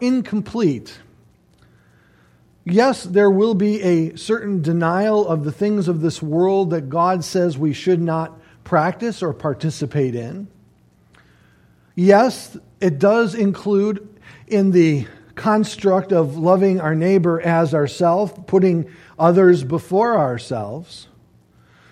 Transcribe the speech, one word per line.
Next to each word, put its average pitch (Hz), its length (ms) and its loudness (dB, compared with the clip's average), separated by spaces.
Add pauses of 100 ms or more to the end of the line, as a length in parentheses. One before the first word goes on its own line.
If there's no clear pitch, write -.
incomplete. 220 960 -4 (1700)
Yes, 220 380 0
there 196 280 2
will 208 240 2
be 208 260 -2
a 165 360 0
certain 208 440 -4
denial 180 640 0
of 160 200 -2
the 151 60 -4
things 202 360 -2
of 165 140 -2
this 160 200 -4
world 175 500 0
that 151 180 -4
God 170 340 -2
says 175 340 -2
we 151 140 -2
should 180 300 0
not 160 360 -4 (280)
practice 180 580 -2
or 160 100 -2
participate 143 800 -4
in. 127 340 -10 (1500)
Yes, 202 600 2 (240)
it 156 180 0
does 208 340 2
include 202 720 -2 (380)
in 196 260 2
the 160 360 2 (280)
construct 196 760 0
of 160 260 2
loving 185 440 2
our 156 120 -2
neighbor 170 460 2
as 165 340 0
ourself, 175 720 0
putting 185 400 2 (320)
others 175 460 4
before 190 540 -2
ourselves. 123 920 -6 (840)